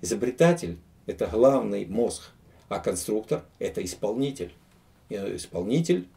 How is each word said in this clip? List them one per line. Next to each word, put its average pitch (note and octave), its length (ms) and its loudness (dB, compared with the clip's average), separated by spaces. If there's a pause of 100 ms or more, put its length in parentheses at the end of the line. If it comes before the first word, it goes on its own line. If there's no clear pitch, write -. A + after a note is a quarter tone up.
Изобретатель — A2+ 760 2 (280)
это G#2 220 -4
главный A2 580 4
мозг, G#2+ 460 -2 (360)
а G2 120 -4
конструктор — G#2+ 640 -2 (160)
это - 240 -4
исполнитель. A2+ 680 -4 (580)
И G#2+ 60 -8
исполнитель, G2+ 1000 -2